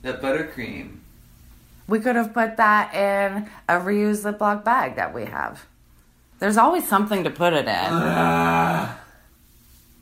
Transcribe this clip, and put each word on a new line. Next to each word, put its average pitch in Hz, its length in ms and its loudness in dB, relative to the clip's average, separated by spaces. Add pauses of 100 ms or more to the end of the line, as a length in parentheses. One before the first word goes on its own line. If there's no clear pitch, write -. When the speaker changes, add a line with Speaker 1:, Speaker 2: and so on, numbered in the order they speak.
Speaker 1:
That 127 200 -8
buttercream. 135 760 -6 (880)
Speaker 2:
We 214 140 0
could 240 160 0
have 226 160 -2
put 226 240 -2
that 214 380 4
in 196 560 0 (180)
a 175 100 4
reused 208 460 0
Ziploc 208 400 -2
bag 226 320 0
that - 160 -4
we 110 140 -8
have. 69 400 -8 (720)
There's 208 180 0
always 302 320 4
something 202 360 2
to 143 60 0
put 170 220 2
it 131 160 2
in. 92 240 0
Speaker 1:
Uh, 82 1000 0 (1080)